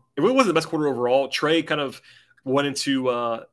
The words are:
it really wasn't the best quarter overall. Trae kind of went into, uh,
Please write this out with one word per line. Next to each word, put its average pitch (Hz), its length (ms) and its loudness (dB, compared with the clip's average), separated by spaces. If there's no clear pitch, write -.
it 143 60 -2
really 214 120 4
wasn't 233 220 4
the 160 40 4
best 160 100 -4
quarter 151 180 -2
overall. 127 400 2
Trae 156 380 0
kind 156 160 -2
of 131 200 -8
went 139 200 2
into, 135 440 -2
uh, 120 440 -4